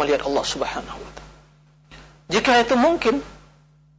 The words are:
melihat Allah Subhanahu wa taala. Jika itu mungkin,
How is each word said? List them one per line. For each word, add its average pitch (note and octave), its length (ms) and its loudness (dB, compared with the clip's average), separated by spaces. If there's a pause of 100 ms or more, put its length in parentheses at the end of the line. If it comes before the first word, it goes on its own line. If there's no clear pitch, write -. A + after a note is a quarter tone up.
melihat C#3+ 240 0
Allah C#3 160 -2
Subhanahu - 560 -8
wa - 160 -18
taala. - 200 -20 (1000)
Jika A#3 320 4
itu C4 80 0
mungkin, C#4 480 2 (760)